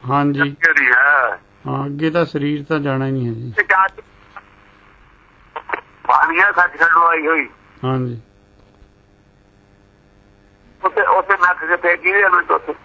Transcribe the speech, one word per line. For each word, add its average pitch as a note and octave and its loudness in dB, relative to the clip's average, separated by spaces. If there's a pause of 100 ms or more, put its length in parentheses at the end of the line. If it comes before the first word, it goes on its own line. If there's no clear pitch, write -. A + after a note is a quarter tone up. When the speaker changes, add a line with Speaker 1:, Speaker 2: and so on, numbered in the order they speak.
Speaker 1:
ਹਾਂਜੀ। C#3+ 0
Speaker 2:
ਅੱਗੇ C#3+ 0
ਦੀ C3+ 2
ਹੈ। B2+ 2 (280)
Speaker 1:
ਹਾਂ, C3+ -4
ਅੱਗੇ D3 -4
ਤਾਂ E3 0
ਸਰੀਰ D3 -4
ਤਾਂ D#3 0
ਜਾਣਾ C3+ -2
ਹੀ C3+ -2
ਨਹੀਂ B2+ -2
ਹੈ A2+ -4
ਜੀ। A#2 -10
Speaker 2:
ਤੇ - -2
ਜਾ F#3+ 2
ਕੇ - -10 (2000)
ਬਾਣੀਆ E3 2
ਸੱਚਖੰਡ F3 2
ਨੂੰ E3+ 4
ਆਈ E3 0
ਹੋਈ। D3+ 0 (340)
Speaker 1:
ਹਾਂਜੀ। B2+ -4 (2500)
Speaker 2:
ਉੱਥੇ, F#3 -2
ਉੱਥੇ F#3+ 2
ਨੱਕ F3+ 0
ਕਿਤੇ F3 0
ਕੀ F3+ -2
ਹੈ, G3+ 4
ਨੱਕ F3 0
ਉੱਥੇ। - -2 (120)